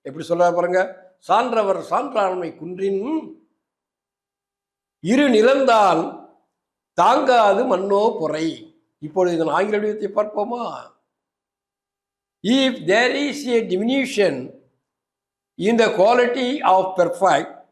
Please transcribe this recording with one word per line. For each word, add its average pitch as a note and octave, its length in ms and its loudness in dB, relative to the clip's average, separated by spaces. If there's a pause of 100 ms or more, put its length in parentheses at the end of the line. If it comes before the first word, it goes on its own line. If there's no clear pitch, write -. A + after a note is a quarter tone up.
எப்படி D3+ 280 -14
சொல்றாரு F3 260 2
பாருங்க, F3+ 640 -2
"சான்றவர் G#3+ 600 0 (120)
சான்றாண்மை F#3+ 680 -4
குன்றின், G3 760 -6 (1700)
இரு C4+ 280 2
நிலந்தான் A3+ 1000 2 (640)
தாங்காது A#3 720 4
மன்னோ G3+ 560 0
பொறை." D#3 540 -6 (240)
இப்பொழுது F3 380 -2
இதன் D#3+ 120 0
ஆங்கில G3+ 300 0
வடிவத்தை G#3 300 -6
பார்ப்போமா? G#3+ 680 -6 (1700)
"If C4 260 2 (180)
there A#3+ 260 2
is A#3+ 320 -6
a A3+ 180 0
diminution F#3 880 -2 (1040)
in A3 180 0
the A3+ 180 2
quality B3 680 2
of F#3 340 2
perfect E3+ 760 0